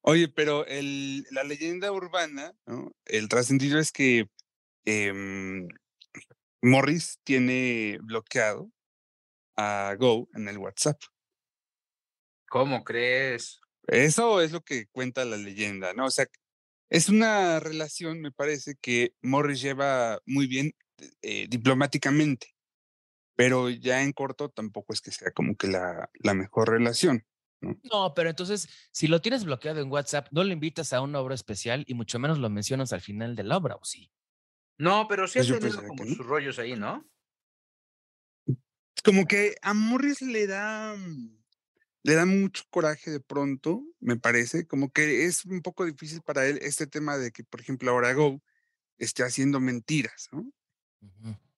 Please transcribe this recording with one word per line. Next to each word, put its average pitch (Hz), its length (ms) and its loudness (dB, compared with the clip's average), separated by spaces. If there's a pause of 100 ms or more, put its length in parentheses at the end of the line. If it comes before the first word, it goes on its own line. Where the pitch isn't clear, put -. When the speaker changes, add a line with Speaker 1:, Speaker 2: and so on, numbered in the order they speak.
Speaker 1:
Oye, 160 280 6
pero 151 380 0
el, 139 640 -6
la 135 120 -4
leyenda 165 480 -6
urbana, 170 640 -6 (120)
¿no? 120 260 -12 (140)
El 110 220 -2
trascendido 135 520 2
es 156 120 0
que, 120 380 2 (560)
em, 98 840 -2 (920)
Morris 135 640 4
tiene 127 800 0
bloqueado 110 680 -2 (840)
a 101 420 -2
Gou 123 360 2
en 107 140 -8
el 104 100 -10
WhatsApp. 98 400 -2 (1500)
Speaker 2:
¿Cómo 131 340 0
crees? 123 760 -2 (280)
Speaker 1:
Eso 180 540 6
es 156 100 2
lo 165 100 -6
que 117 260 -6
cuenta 127 380 -4
la 110 120 -4
leyenda, 98 560 -4
¿no? 127 120 -2
O 131 60 0
sea, 139 160 0 (600)
es 165 200 4
una 202 500 4
relación, 156 600 -6
me 143 100 -8
parece, 143 500 -4
que 120 400 0
Morris 139 400 2
lleva 131 640 0
muy 135 220 0
bien, 135 260 -2 (480)
eh, 101 280 -6
diplomáticamente, 135 1040 2 (800)
pero 127 340 4
ya 127 340 0
en 139 100 0
corto 139 360 -6
tampoco 107 440 -10
es - 80 -4
que 104 100 -14
sea 92 200 -6
como - 260 -2
que 101 100 -2
la, 90 480 -2
la 104 200 2
mejor 110 360 2
relación, 117 540 2 (360)
¿no? - 220 -8
Speaker 3:
No, 202 300 -2
pero 165 160 0
entonces, 180 380 -4 (240)
si - 160 0
lo 165 140 4
tienes 233 240 -2
bloqueado 151 360 -4
en 135 100 -6
WhatsApp, 143 400 -2
no 165 120 2
lo 196 100 2
invitas 156 400 -4
a 127 80 2
una 143 180 -4
obra 131 160 -4
especial 120 520 -4
y 127 60 -6
mucho 120 260 -4
menos 147 200 2
lo 120 100 0
mencionas 123 440 -2
al 90 80 -6
final 113 340 -8
de 104 80 -8
la 131 140 0
obra, 165 180 -2
¿o - 100 -20
sí? - 260 -12 (680)
Speaker 2:
No, 196 280 2
pero 190 200 0
sí - 100 -2
Speaker 1:
Pues 123 100 4
Speaker 2:
ha - 0 -
Speaker 1:
yo 120 120 2
Speaker 2:
tenido - 0 -
Speaker 1:
pensaría 107 260 -4
Speaker 2:
como 101 180 -10
Speaker 1:
que - 20 -8
no. 117 100 -4
Speaker 2:
sus 120 100 -12
rollos 139 340 -2
ahí, 120 160 -6
¿no? 151 320 -8 (2000)
Speaker 1:
Como 190 240 6
que 202 340 2
a 202 120 -2
Morris 254 480 0
le 220 260 -2
da, 214 480 -6 (1080)
le 147 120 6
da 165 100 6
mucho 196 440 2
coraje 156 420 0
de 143 80 -4
pronto, 143 640 -4 (160)
me 120 180 0
parece, 120 500 2
como 139 240 -2
que 151 340 2
es 175 200 -2
un 180 160 -6
poco 180 240 -6
difícil 156 360 -10
para 139 260 -2
él 143 140 0
este 143 260 -4
tema 151 300 -4
de 120 140 -4
que, 120 120 -16
por - 180 -16
ejemplo, 127 300 -2
ahora 123 220 4
Gou 143 280 2 (560)
esté 120 260 -2
haciendo 135 360 2
mentiras, 127 720 -2
¿no? 214 200 -12 (500)
Speaker 3:
Ujú. 104 360 -16 (200)